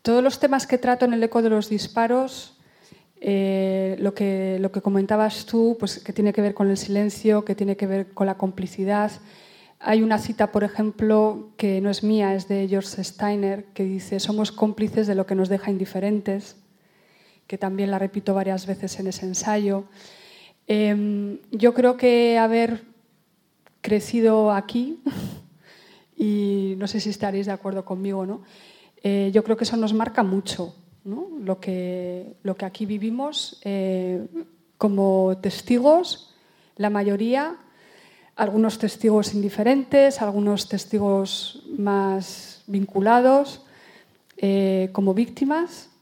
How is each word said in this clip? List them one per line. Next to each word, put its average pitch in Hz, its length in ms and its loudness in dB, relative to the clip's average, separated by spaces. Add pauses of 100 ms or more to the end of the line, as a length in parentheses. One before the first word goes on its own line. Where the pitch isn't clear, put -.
todos 240 200 4
los 262 180 2
temas 269 280 2
que 247 100 0
trato 247 280 2
en 240 80 2
El 226 100 0
eco 226 180 2
de 226 80 2
los 214 200 0
disparos, 233 800 -2 (720)
eh, 190 760 0
lo 196 140 -2
que, 190 460 -2
lo 190 120 0
que 196 100 -4
comentabas 208 640 0
tú, 226 340 2
pues, 196 200 -6
que - 140 -12
tiene 208 200 2
que 214 80 0
ver 202 120 0
con 196 160 2
el 196 80 2
silencio, 208 680 0
que 202 120 -4
tiene 196 200 -2
que 196 120 -4
ver 190 260 -2
con 196 140 0
la 190 100 -2
complicidad. 196 760 -2 (680)
Hay 220 240 2
una 220 160 2
cita, 214 320 -2
por 208 120 2
ejemplo, 214 920 0
que 190 240 0
no 202 80 0
es 196 140 -2
mía, 208 320 2
es 190 120 -6
de 196 200 -2
George 196 360 -4
Steiner, 202 680 -4
que 196 100 -4
dice: 190 360 -4
"Somos 214 320 -2
cómplices 214 560 -2
de 202 80 0
lo 190 100 0
que 196 80 -4
nos 190 160 0
deja 196 220 -2
indiferentes", 196 840 -4 (920)
que 196 100 -10
también 196 320 -2
la 196 100 -2
repito 196 360 -2
varias 190 320 -2
veces 190 320 -6
en 190 80 -6
ese 185 180 -8
ensayo. 196 600 -2 (840)
Em, 208 720 0 (120)
yo 233 220 4
creo 247 240 4
que 240 400 4
haber 226 460 2 (1000)
crecido 214 680 4
aquí 240 480 -2 (580)
<laughs> - 600 -20
y 202 600 0
no 196 100 -6
sé 208 120 -4
si 208 120 -4
estaréis 196 340 -4
de 196 60 -4
acuerdo 190 340 -6
conmigo, 190 400 -6
¿no? 202 160 -8 (640)
Eh, 196 280 0
yo 208 120 4
creo 220 120 2
que 226 80 -2
eso 226 140 -2
nos 220 160 0
marca 226 300 2
mucho, 185 500 -2 (300)
¿no? 247 240 -8 (120)
Lo 190 200 -4
que, 180 840 -6
lo 190 140 -4
que 196 100 -8
aquí 190 220 -8
vivimos, 226 760 -6
eh, 190 640 -2 (540)
como 190 600 2
testigos, 254 920 2 (440)
la 208 120 0
mayoría, 226 680 0 (760)
algunos 220 440 0
testigos 214 560 2
indiferentes, 262 840 4
algunos 208 480 0
testigos 202 960 -2 (160)
más 196 880 -2
vinculados, 233 960 4 (760)
eh, 190 560 2
como 196 200 2
víctimas 277 800 -2 (100)